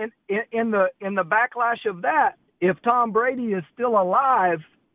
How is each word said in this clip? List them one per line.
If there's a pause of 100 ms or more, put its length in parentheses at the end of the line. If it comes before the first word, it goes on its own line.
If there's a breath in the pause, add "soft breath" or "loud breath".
in, (160)
in, (100)
in
the, (100)
in
the
backlash
of
that, (260)
if
Tom
Brady
is (100)
still
alive, (340)